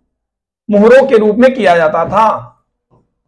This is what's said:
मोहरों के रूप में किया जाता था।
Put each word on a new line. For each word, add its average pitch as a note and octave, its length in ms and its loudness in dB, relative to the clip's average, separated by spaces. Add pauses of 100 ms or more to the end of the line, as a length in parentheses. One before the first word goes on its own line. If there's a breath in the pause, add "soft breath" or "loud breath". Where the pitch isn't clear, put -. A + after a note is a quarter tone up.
(680)
मोहरों A#3 380 2
के A#3 100 0
रूप G#3+ 180 -2
में B3 180 2
किया F#3+ 240 0
जाता E3 280 -2
था। G3+ 580 -4 (640)